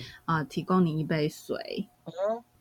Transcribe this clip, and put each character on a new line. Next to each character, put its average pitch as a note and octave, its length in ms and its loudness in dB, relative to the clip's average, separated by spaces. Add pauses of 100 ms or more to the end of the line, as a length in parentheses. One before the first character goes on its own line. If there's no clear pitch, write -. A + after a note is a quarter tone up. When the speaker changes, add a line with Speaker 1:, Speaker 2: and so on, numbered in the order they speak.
(260)
Speaker 1:
呃， D#3+ 180 2
提 - 180 -4
供 F#3 240 6
你 D#3 140 0
一 D3+ 40 0
杯 D#3 260 2
水。 - 580 -6 (180)
Speaker 2:
嗯。 A3 380 -4 (180)